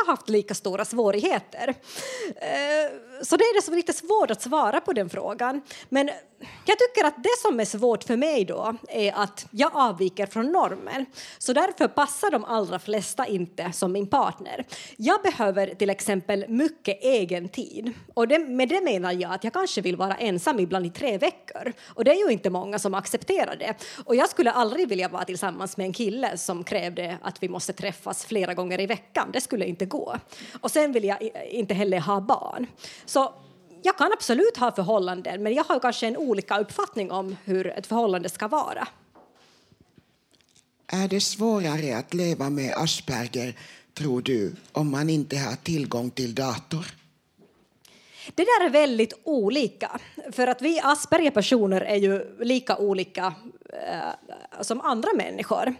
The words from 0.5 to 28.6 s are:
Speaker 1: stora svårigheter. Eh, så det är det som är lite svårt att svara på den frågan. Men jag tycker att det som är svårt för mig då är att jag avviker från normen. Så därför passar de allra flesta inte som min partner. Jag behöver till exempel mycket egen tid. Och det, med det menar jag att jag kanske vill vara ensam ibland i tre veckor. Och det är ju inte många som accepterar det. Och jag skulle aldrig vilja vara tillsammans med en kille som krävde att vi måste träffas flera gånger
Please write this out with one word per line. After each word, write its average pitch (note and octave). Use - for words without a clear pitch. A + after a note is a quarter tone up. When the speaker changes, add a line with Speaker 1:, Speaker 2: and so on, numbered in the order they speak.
Speaker 1:
stora G3
svårigheter. A#3
Eh, C#4+
så D#4
det F#4+
är A4+
det G4+
som E4
är -
lite E4+
svårt E4+
att G#3
svara C4
på F4+
den G3
frågan. B3
Men C#4
jag G#4
tycker A#4+
att D4
det A#4
som C#4
är G#3+
svårt G#3+
för A#3
mig C4+
då G#3+
är G#3
att -
jag C#4
avviker F#3+
från A3+
normen. C4
Så -
därför E4
passar D4
de A3
allra G3
flesta G#3
inte F3
som F#3
min G3+
partner. A3
Jag F4+
behöver G3+
till G3
exempel G3
mycket B3
egen F#3
tid. A3+
Och A#3
det, D4
med C4
det F4+
menar F#3
jag F3+
att F#3+
jag A3+
kanske F#4
vill F3+
vara F#3+
ensam G#3
ibland F3+
i E3+
tre A3+
veckor. -
Och -
det C4
är G4
ju C#4+
inte F#3+
många F#3+
som F#3+
accepterar B3+
det. -
Och A#3
jag C#4+
skulle A#3+
aldrig B3
vilja F#3
vara F3+
tillsammans F#3
med F#3+
en F#3
kille A3
som F3+
krävde F3
att -
vi F#3
måste F3+
träffas F#3+
flera F#3
gånger F3+